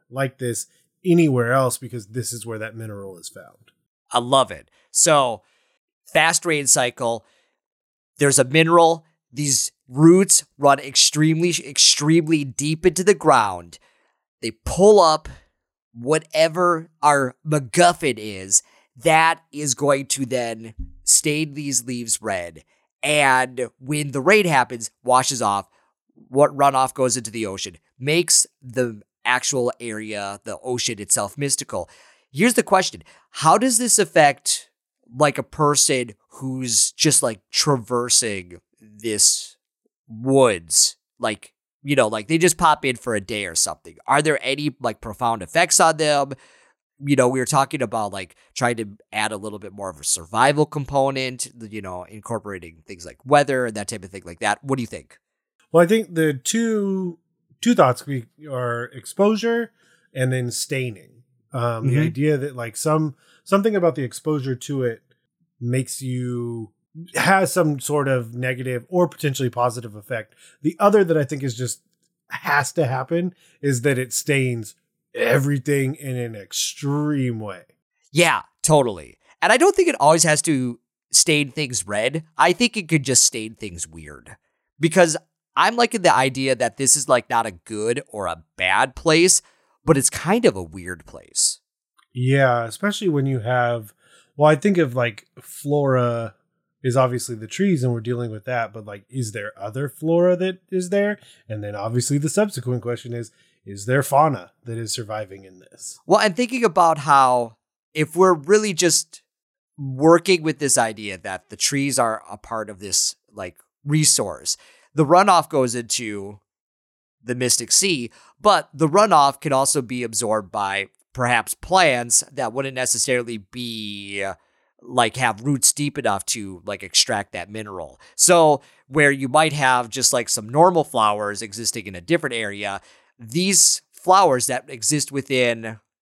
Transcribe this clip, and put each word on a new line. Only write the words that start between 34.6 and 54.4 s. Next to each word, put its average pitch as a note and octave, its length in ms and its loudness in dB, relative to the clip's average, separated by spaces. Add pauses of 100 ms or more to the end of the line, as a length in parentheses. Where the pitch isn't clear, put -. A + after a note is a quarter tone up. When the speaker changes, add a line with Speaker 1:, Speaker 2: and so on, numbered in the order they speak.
Speaker 2:
like, C#3 240 0
a C3+ 60 -6
person C#3 680 0 (180)
who's C3 640 -4
just, - 300 2
like, A2+ 180 -4 (100)
traversing A#2 1080 -2 (180)
this G#2+ 800 -2 (500)
woods? A2+ 880 2 (240)
Like, A2 340 -6 (300)
you C#3 140 -2
know, A#2 100 6
like, G#2+ 220 -6
they D#3+ 80 2
just E3 200 2
pop D3+ 280 2
in B2+ 100 -2
for A#2+ 180 -6
a G#2 80 -2
day G#2 240 -6
or E2+ 100 -10
something. D#2+ 420 -6 (100)
Are C#3 140 2
there D3+ 200 0
any, C#3 380 -4
like, A2+ 220 -8
profound A2+ 420 -4
effects E3+ 360 0
on E3 180 4
them? D3 340 0 (720)
You C#3+ 140 0
know, B2+ 100 4
we C3 120 0
were B2 60 -2
talking C3+ 360 0
about, G#2+ 320 -6
like, F#2+ 220 -12 (200)
trying B2 220 -2
to A2 100 -6 (240)
add G#2+ 200 -2
a G#2+ 60 -6
little G#2 220 -12
bit G2 140 -18
more G2 160 -10
of D#2 100 -14
a C#2 40 -16
survival B2 640 0
component, C3+ 840 -4 (180)
you G#2 120 -10
know, F2+ 220 -12
incorporating F#2+ 840 -12
things F2 180 -18
like D#2+ 200 -20
weather C3+ 400 2
and A2 100 -8
that G#2 140 -8
type G#2 160 -12
of F2+ 60 -20
thing F#2+ 140 -16
like E2+ 140 -16
that. G#2 240 -2